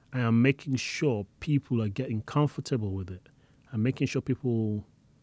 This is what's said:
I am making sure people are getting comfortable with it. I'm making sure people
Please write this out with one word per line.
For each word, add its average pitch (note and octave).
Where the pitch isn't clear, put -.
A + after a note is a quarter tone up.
I B2+
am A#2
making C3
sure A#2
people C3+
are A2
getting A2
comfortable C3+
with F#2+
it. F#2
I'm A2
making C3
sure C3+
people A2+